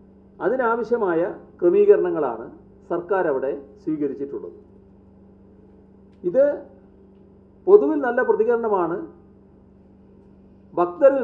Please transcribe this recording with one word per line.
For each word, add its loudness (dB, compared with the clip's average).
അതിനാവശ്യമായ -2
ക്രമീകരണങ്ങളാണ് 2
സർക്കാർ -2
അവിടെ -4
സ്വീകരിച്ചിട്ടുള്ളത്. -8
ഇത് 4
പൊതുവിൽ 6
നല്ല -2
പ്രതികരണമാണ് -2
ഭക്തരിൽ 2